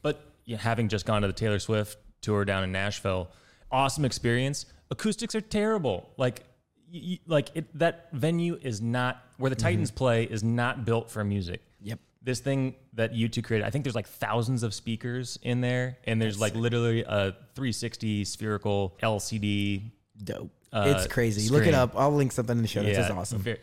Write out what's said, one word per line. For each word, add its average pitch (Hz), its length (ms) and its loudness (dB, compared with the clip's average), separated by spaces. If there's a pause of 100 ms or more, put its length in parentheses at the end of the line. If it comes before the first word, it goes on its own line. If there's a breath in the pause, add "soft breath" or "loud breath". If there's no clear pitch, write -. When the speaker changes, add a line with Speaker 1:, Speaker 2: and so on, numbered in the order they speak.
Speaker 1:
But, 151 180 -2 (260)
you 117 100 -8
know, 107 60 -8
having 107 280 2
just 101 160 -2
gone 107 160 2
to 101 60 2
the 95 60 -2
Taylor 104 260 0
Swift 107 380 -2 (240)
tour 104 240 2
down 95 180 0
in 92 80 -2
Nashville, 95 580 -2 (420 soft breath)
awesome 135 340 2
experience. 127 600 0 (240 soft breath)
Acoustics - 460 -4
are 214 60 -2
terrible. 208 760 0
Like, 127 240 0 (500)
y-, 170 120 -12
y-, 175 240 -6
like, 151 260 2
it, 160 240 -8
that 165 360 0
venue 170 480 0
is 113 200 -4
not, 123 400 0 (160)
where 131 120 0
the 131 60 -2
Speaker 2:
Mm-hmm. 117 100 0
Speaker 1:
Titans 165 260 2
play 117 320 4
is 107 200 -4
not 120 420 0
built 113 260 0
for 107 120 -4
music. 98 380 -2 (200)
Speaker 2:
Yep. 104 180 -10 (240)
Speaker 1:
This 123 160 -2
thing 135 360 0 (180)
that 113 200 -2
U 113 140 2
two 113 140 -2
created, 107 260 0
I - 20 -4
think 139 140 -2
there's, 123 120 -2
like, 107 120 -4
thousands 117 560 0
of 110 100 -2
speakers 123 720 -6
in 123 180 0
there, 127 440 0
and 113 160 2
there's, 107 140 0
Speaker 2:
That's 104 60 -2
Speaker 1:
like, 107 120 2
Speaker 2:
sick. 113 80 -2
Speaker 1:
literally 117 420 2
a 98 320 0 (200)
three 131 180 -2
sixty 107 520 -2
spherical 101 760 -2
L 110 180 2
C 113 180 -4
D. 101 540 0 (320)
Speaker 2:
Dope. - 260 -8 (220)
Speaker 1:
Uh, 104 240 4
Speaker 2:
It's 92 120 2
crazy. 110 440 0
Look 147 120 6
it - 20 6
Speaker 1:
screen. 156 100 6
Speaker 2:
up. 127 200 4
I'll 139 180 4
link 139 180 4
something 120 240 -2
in 117 60 2
the 113 60 2
show - 140 -2
notes. 104 160 2
Speaker 1:
Yeah, 92 80 4
Speaker 2:
It's 110 60 2
awesome. 92 300 -4
Speaker 1:
ve-, 113 220 -4